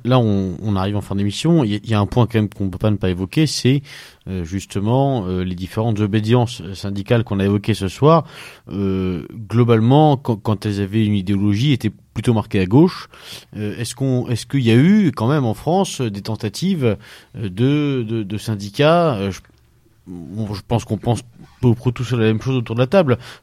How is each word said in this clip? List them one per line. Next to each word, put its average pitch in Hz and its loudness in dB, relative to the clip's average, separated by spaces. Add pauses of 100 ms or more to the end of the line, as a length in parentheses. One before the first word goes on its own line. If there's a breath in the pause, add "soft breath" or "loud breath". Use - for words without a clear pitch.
là, 127 4
on, 98 0
on 101 -2
arrive 101 -2
en 98 -4
fin 101 -8
d'émission. 123 2
Il 104 0
y 104 0
a, 104 -4
il 110 -12
y 113 2
a 104 4
un 101 4
point 120 2
quand 110 0
même 104 0
qu'on 98 -4
peut 90 -10
pas 107 0
ne 101 0
pas 92 0
évoquer, 92 0
c'est, 135 0 (440 loud breath)
euh, 92 -6
justement, 104 -2
euh, 92 -2
les 92 -4
différentes 104 -4
obédiences 110 0 (120)
syndicales 101 -2
qu'on 98 -2
a 98 2
évoquées 101 2
ce 98 -4
soir. 156 2 (420 loud breath)
Euh, 95 -2
globalement, 117 4
quand, 123 -4
quand 101 -4
elles 101 -2
avaient 104 0
une 104 2
idéologie, 101 0
étaient 110 0 (220)
plutôt 120 0
marquées 104 0
à 92 2
gauche. 143 4 (480 loud breath)
Euh, 104 -8
est-ce 113 -8
qu'on, 131 -2
est-ce 117 -4
qu'il 139 -2
y 113 4
a 110 6
eu 185 6
quand - -2
même 143 2
en 110 0
France 180 -2
des 101 -4
tentatives, 113 -2 (400 loud breath)
euh, 107 -6
de, 135 0
de, 110 -4
de 98 -6
syndicats, 139 0
euh, 98 -2
je, - -10 (680)
bon, 92 -8
je 92 -10
pense 117 0
qu'on 110 -2
pense 113 0 (400)
peu 127 4
ou 113 4
prou 127 -2
tous 117 -4
la 113 2
même 110 2
chose 135 -2
autour 117 -2
de 120 0
la 131 2
table. 147 4 (240 loud breath)